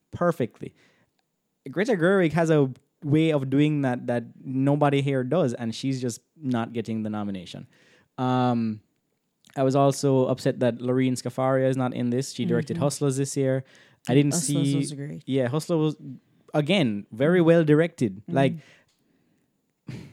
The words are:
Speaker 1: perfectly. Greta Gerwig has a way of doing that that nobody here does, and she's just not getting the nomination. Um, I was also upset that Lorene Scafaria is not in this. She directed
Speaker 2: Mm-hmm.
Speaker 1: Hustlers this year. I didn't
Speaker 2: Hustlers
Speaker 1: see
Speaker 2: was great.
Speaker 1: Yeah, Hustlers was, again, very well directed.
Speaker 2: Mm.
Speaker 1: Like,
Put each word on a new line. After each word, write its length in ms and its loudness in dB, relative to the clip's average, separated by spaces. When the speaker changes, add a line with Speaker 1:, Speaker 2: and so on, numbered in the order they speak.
Speaker 1:
perfectly. 600 -4
Greta 260 0
Gerwig 360 4
has 180 2
a 200 4
way 280 2
of 180 -2
doing 320 2
that 240 -2
that 180 -2
nobody 580 2
here 220 -2
does, 300 0
and 200 -6
she's 260 -4
just 200 -6
not 320 -4
getting 300 -6
the 80 -6
nomination. 560 -8
Um, 640 0
I 80 -2
was 100 2
also 520 2
upset 340 -2
that 200 0
Lorene 360 0
Scafaria 520 0
is 80 0
not 160 -2
in 180 -4
this. 220 -4
She 120 -6
directed 320 -2
Speaker 2:
Mm-hmm. 80 -2
Speaker 1:
Hustlers 320 -2
this 200 -4
year. 280 -2
I 60 2
didn't 180 4
Speaker 2:
Hustlers 360 0
Speaker 1:
see 80 0
Speaker 2:
was 160 -2
great. 340 -12
Speaker 1:
Yeah, 220 0
Hustlers 320 -2
was, 160 0
again, 580 0
very 280 2
well 240 6
directed. 640 2
Speaker 2:
Mm. 40 -4
Speaker 1:
Like, 180 2